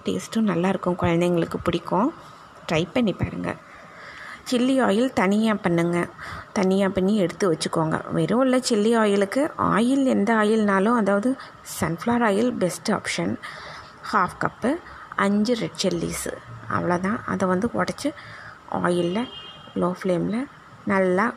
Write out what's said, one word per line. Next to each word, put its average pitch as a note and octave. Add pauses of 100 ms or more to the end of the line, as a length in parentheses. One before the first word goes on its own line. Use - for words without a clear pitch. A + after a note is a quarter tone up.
டேஸ்ட்டும் G3+
நல்லாயிருக்கும், F3+
குழந்தைங்களுக்கு F3
பிடிக்கும். F3 (580)
ட்ரை E3
பண்ணி A#3
பாருங்க. - (920)
சில்லி B3+
ஆயில் A3+
தனியா G#3+
பண்ணுங்க, E3+ (440)
தனியா F#3+
பண்ணி G3
எடுத்து F#3+
வச்சுக்கோங்க. D#3+
வெறும் E3+
உள்ள B3+
சில்லி A3+
ஆயிலுக்கு G#3
ஆயில் A#3
எந்த A3
ஆயில்னாலும், G#3+
அதாவது G3+ (500)
சன்ஃப்ளவர் A#3
ஆயில் A3+
பெஸ்ட் F#3
ஆப்ஷன். F#3 (760)
ஹாஃப் F#3
கப்பு, - (460)
அஞ்சு G#3
ரெட் E3+
சில்லிஸு, E3+ (380)
அவ்வளோதான். F3+
அதை F#3+
வந்து F#3
உடைச்சு G#3 (600)
ஆயில்ல F3 (480)
லோ F3+ (100)
ஃப்ளேம்ல F#3 (400)
நல்லா F#3+ (100)